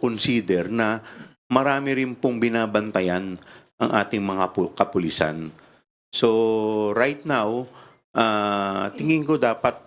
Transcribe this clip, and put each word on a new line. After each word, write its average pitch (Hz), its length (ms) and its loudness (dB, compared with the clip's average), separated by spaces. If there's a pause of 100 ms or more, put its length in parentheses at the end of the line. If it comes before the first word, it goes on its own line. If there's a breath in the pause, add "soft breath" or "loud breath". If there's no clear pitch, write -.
consider 101 640 0
na 110 320 -2 (500 loud breath)
marami 135 460 0
rin 127 180 -2
pong 120 240 -2
binabantayan 104 1000 0 (400 loud breath)
ang 117 160 0
ating 104 260 0
mga 95 300 0
pu-, 90 240 0
kapulisan. 80 760 0 (640 soft breath)
So, 110 800 2
right 135 320 0
now, 123 480 -2 (420 loud breath)
ah, 101 840 0
tingin 156 240 2
ko 147 160 2
dapat 120 480 0